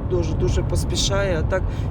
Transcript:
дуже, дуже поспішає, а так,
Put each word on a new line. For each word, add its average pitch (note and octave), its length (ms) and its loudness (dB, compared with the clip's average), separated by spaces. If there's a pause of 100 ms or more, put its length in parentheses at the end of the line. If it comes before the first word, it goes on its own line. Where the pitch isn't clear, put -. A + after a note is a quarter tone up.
дуже, - 240 0
дуже - 300 2
поспішає, F#3 760 0
а - 100 0
так, F#3+ 140 0 (280)